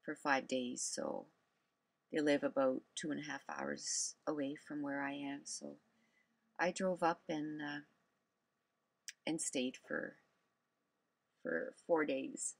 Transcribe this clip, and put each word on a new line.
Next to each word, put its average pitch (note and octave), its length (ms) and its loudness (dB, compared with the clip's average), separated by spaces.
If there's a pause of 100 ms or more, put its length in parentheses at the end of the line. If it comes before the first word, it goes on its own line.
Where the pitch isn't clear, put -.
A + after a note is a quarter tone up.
for D3+ 120 -4
five C3+ 320 4
days. B2+ 340 0
So - 460 -2 (840)
they D#3 100 2
live C#3+ 220 6
about C3 400 4 (120)
two D#3 160 -2
and C#3+ 80 0
a D3 100 -6
half C#3 200 -6
hours - 680 -2 (100)
away D3 300 0
from D3 260 -6
where C#3 200 -2
I C#3 120 0
am. C#3+ 320 -6
So C#3+ 340 -8 (800)
I F3 140 2
drove F3+ 320 0
up E3+ 240 2
and, D3+ 340 -4
uh, D3 200 -6 (1400)
and D#3 160 0
stayed B2+ 340 -2
for, - 420 -6 (1200)
for - 340 -2 (120)
four D#3 180 6
days - 540 -2